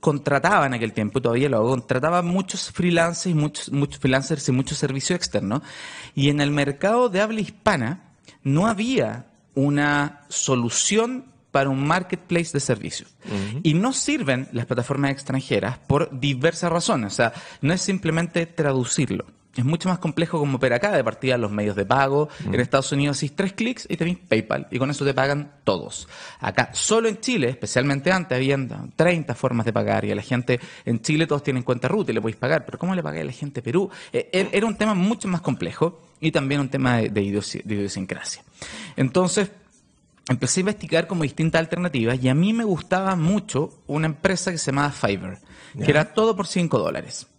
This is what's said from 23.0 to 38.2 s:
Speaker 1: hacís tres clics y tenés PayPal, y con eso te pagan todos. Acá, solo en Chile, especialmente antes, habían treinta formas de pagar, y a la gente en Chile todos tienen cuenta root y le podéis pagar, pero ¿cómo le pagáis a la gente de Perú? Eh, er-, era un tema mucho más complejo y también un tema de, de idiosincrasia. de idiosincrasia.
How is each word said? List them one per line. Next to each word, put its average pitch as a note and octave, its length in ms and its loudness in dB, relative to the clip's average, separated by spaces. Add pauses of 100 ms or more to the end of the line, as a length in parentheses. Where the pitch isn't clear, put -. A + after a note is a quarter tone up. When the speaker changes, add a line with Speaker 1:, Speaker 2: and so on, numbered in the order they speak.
Speaker 1:
hacís D3 180 -6
tres F#3+ 160 0
clics A#3 360 -4
y F3 80 -6
tenés F3 220 -2
PayPal, - 540 0
y A#2+ 80 -2
con C3+ 100 0
eso C#3+ 140 -4
te C#3 100 2
pagan C#3+ 380 0 (100)
todos. - 460 -4 (320)
Acá, A2+ 320 0
solo A3+ 360 2
en A3 120 -4
Chile, F#3 300 0
especialmente C#3 600 0
antes, F3+ 240 0
habían B2+ 640 -2
treinta D#3+ 400 2
formas A#2+ 280 0
de A2+ 80 0
pagar, G#2+ 320 0
y G#2 60 -2
a G#2 60 -2
la G#2 60 -6
gente B2 360 0 (260)
en A#2+ 180 0
Chile D#3 260 0
todos C#3+ 160 -2
tienen B2+ 180 -2
cuenta B2 240 -2
root G3+ 240 0
y - 40 0
le A2 60 0
podéis A2 160 -4
pagar, D3+ 300 0
pero - 140 -12
¿cómo F#3 160 -2
le F3 80 -4
pagáis D#3 180 -6
a D3+ 40 -4
la C3+ 60 -6
gente C#3+ 280 -8
de - 20 -14
Perú? F#3 260 0 (240)
Eh, - 200 -2
er-, F#3+ 180 0
era G3+ 160 2
un G#3+ 80 -2
tema G#3+ 200 0
mucho G3+ 340 0
más F3 120 0
complejo - 640 -2 (180)
y D#3 120 0
también C#3+ 280 0
un C#3 80 0
tema B2+ 280 2
de, A2+ 140 2
de G2+ 120 0
idiosincrasia. G2+ 460 -4
de A2 80 -2
idiosincrasia. F#2+ 680 -6 (540)